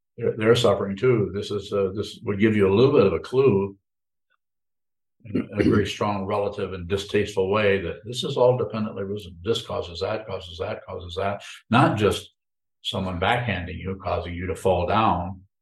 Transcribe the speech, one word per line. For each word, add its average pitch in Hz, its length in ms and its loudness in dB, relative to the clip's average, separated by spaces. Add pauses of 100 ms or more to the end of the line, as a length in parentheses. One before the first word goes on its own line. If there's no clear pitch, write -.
(160)
they're, 117 200 -2
they're 110 200 6
suffering 98 400 2
too. 113 380 2
This 101 160 -6
is, 101 220 -6
uh, 98 220 2
this 101 300 -8
would 98 160 -4
give 107 160 4
you 98 120 6
a 95 60 4
little 131 180 6
bit 117 140 6
of 87 80 2
a 80 60 -4
clue 101 560 2 (1500)
in 98 320 -4
a 101 60 2
very 104 240 4
strong 104 380 -4
relative 98 480 -4
and 87 160 -10
distasteful 95 600 0
way 101 320 2
that 82 240 -8
this - 200 -6
is 139 120 -4
all 123 200 6
dependently 110 480 -6
risen. 98 400 -10
This 110 180 0
causes 90 380 -8
that, 107 260 -4
causes 87 320 -10
that, 98 260 -8
causes 90 300 -12
that. 98 280 -4 (280)
Not 139 260 4
just 101 340 0 (520)
someone 92 380 -6
backhanding 95 580 -2
you, 95 240 -8
causing 87 320 -4
you 87 140 -6
to 87 80 -6
fall 90 280 2
down 95 580 0 (200)